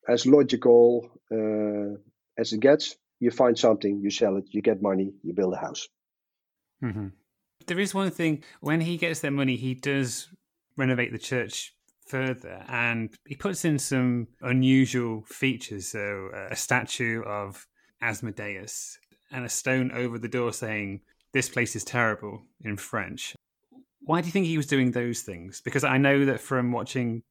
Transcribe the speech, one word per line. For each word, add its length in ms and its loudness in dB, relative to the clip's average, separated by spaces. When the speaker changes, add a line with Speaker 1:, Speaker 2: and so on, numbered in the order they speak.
Speaker 1:
as 180 2
logical, 840 8
uh, 680 -2
as 120 -2
it 80 -2
gets. 360 4
You 100 2
find 280 4
something, 420 2
you 100 0
sell 260 2
it, 140 -4
you 120 -2
get 200 2
money, 300 0
you 120 -8
build 200 0
a 40 -8
house. 300 -10
Speaker 2:
Mm-hmm. 260 -4
There 120 -4
is 160 0
one 160 0
thing: 320 0
when 200 0
he 180 -2
gets 220 -2
that 100 -2
money, 260 2
he 180 -2
does 540 -2
renovate 360 0
the 60 -8
church 540 -6
further, 600 -6
and 460 -2
he 100 -12
puts 280 -6
in 140 2
some 500 0
unusual 840 4
features. 640 -4
So, 460 -6
uh, 160 -12
a 60 -8
statue 680 -2
of 440 -8
Asmodeus 960 -8
and 160 -8
a 20 -8
stone 440 0
over 260 -4
the 100 -8
door 240 -2
saying, 480 -6
"This 160 2
place 260 -2
is 100 -6
terrible," 580 -2
in 140 -4
French. 580 -8
Why 200 0
do 60 -4
you 60 -10
think 140 2
he 120 0
was 80 -2
doing 240 4
those 320 -4
things? 420 -14
Because 200 -2
I 120 2
know 300 6
that 140 0
from 320 -2
watching 580 -4